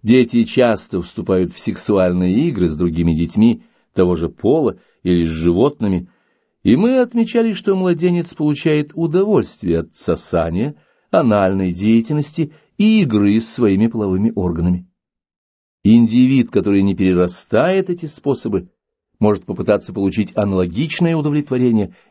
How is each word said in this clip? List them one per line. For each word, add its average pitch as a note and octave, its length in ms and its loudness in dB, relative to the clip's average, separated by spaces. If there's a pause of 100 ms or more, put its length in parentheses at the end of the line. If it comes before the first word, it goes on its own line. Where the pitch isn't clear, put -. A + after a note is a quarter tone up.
Дети B2 440 2
часто A2+ 560 -2
вступают F#2 520 -2
в - 60 -16
сексуальные F2+ 720 0 (160)
игры F#2+ 180 0
с D#2 100 -4
другими E2+ 360 0
детьми G#2 500 2 (300)
того F2+ 220 2
же E2+ 140 -4
пола A#2 480 0 (260)
или F2 220 0
с E2 40 -2
животными, F2+ 800 -2 (540)
и A2+ 120 4
мы A#3+ 240 2
отмечали, A#3 540 0
что F#3+ 220 -2
младенец F3 580 -2
получает D3+ 600 -2
удовольствие E3 840 0
от - 160 -10
сосания, F2 800 -4 (360)
анальной G2 600 2
деятельности A2+ 840 -2 (240)
и G#3+ 240 2
игры G#2+ 380 2
с A2+ 100 -8
своими G#2+ 380 2
половыми G#2+ 480 -2
органами. F2+ 520 -2 (960)
Индивид, A#2+ 640 4
который G2+ 320 2
не G2 140 2
перерастает G2+ 960 0
эти F3 160 -6
способы, A#2 640 -4 (500)
может G#2 260 0
попытаться F#2 480 -2
получить G2 420 -2
аналогичное G#2 800 -2
удовлетворение B2+ 800 -2 (180)